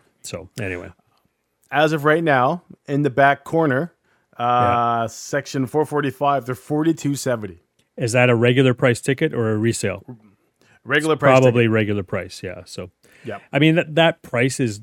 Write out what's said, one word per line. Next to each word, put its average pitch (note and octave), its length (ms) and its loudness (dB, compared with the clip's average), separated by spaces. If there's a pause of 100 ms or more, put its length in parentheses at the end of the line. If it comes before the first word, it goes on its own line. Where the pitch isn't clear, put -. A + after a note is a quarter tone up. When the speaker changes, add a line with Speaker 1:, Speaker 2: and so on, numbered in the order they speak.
(220)
Speaker 1:
So E2+ 280 -14 (120)
anyway. F2+ 300 -8 (800)
Speaker 2:
as D3+ 200 2
of D3+ 140 -4
right D#3 180 2
now, D3 400 2 (240)
in C#3+ 160 -2
the D3 60 0
back C#3 340 4
corner, D#3+ 500 -2 (440)
uh, A#2+ 60 -6
Speaker 1:
Yeah. A#2+ 640 0
Speaker 2:
section C#3 600 -6
four D3+ 180 -2
forty-five, C#3 600 -2
they're B2 100 -6
forty-two D3+ 600 -2
seventy. A2 440 -6 (380)
Speaker 1:
Is A#2 160 -4
that B2 160 4
a A#2+ 60 4
regular B2 380 4
price B2 280 0
ticket C#3+ 320 -2
or A2+ 180 -2
a G#2+ 60 -2
resale? G#2+ 460 -4 (800)
Speaker 2:
Regular D3+ 280 0
Speaker 1:
It's C#3 60 -2
Speaker 2:
price C3 200 6
Speaker 1:
probably B2 240 4
Speaker 2:
ticket. A2 80 2
Speaker 1:
regular G#2 320 0
price, F#2 400 -10
yeah. F2+ 220 -12
So, F2+ 260 -14 (340)
Speaker 2:
Yep. G2+ 160 -12 (120)
Speaker 1:
I C#3+ 60 0
mean, D#3+ 160 4
that, D#3 200 -2
that E3 260 2
price B2+ 380 -2
is, A2 240 -4